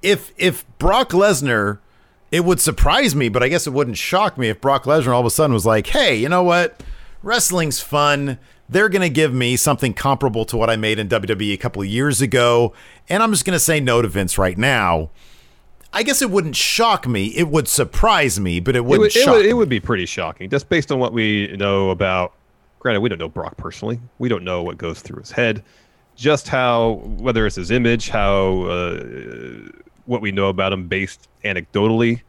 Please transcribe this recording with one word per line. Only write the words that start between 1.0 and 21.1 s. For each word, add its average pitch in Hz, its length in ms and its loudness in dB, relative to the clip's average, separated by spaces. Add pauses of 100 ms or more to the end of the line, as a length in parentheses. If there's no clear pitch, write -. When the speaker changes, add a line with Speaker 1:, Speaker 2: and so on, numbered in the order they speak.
Speaker 1:
Lesnar, 131 680 2 (520)
it 170 140 0
would 180 160 2
surprise 185 540 2
me, 135 140 2
but 120 140 0
I 127 60 2
guess 160 180 0
it 147 60 -6
wouldn't 127 260 -2
shock 190 400 0
me 120 100 0
if 107 120 -4
Brock 139 240 0
Lesnar 135 300 2
all 123 60 4
of 120 60 2
a 117 40 2
sudden 147 240 2
was 98 120 0
like, 110 220 2
"Hey, 214 280 2
you 117 120 -2
know 180 140 2
what? 175 400 0 (400)
Wrestling's 180 580 -2
fun. 143 580 0 (300)
They're 208 200 2
gonna 185 220 0
give 147 240 2
me 123 220 0
something 131 380 0
comparable 127 520 0
to - 100 -6
what 113 140 2
I 113 60 2
made 110 220 0
in 107 100 -4
W 104 180 0
W 104 240 -2
E - 20 0
a 98 40 -2
couple - 260 -6
of 196 60 -4
years 135 320 0
ago, 120 520 2 (360)
and 196 140 0
I'm 226 80 2
just 202 140 -2
gonna 180 160 -2
say 160 200 0
no 120 220 2
to 110 60 0
Vince 92 300 -2
right 92 200 0
now." 98 520 0 (840)
I 208 80 -2
guess 262 200 0
it 240 80 -2
wouldn't 165 260 -2
shock 220 500 0
me. 104 200 0 (100)
It 165 120 0
would 147 200 0
surprise 147 720 2
me, 87 200 0
but 123 140 0
it 123 40 2
Speaker 2:
It 120 80 0
Speaker 1:
wouldn't 151 160 4
Speaker 2:
would, 214 140 4
it 233 80 4
Speaker 1:
shock 240 120 6
Speaker 2:
would, 208 80 6
it 202 40 6
Speaker 1:
me. 226 60 4
Speaker 2:
would 226 140 2
be 120 100 0
pretty 95 280 -4
shocking, 85 420 -8
just 139 220 -4
based 160 200 -2
on 139 80 -2
what 123 140 -2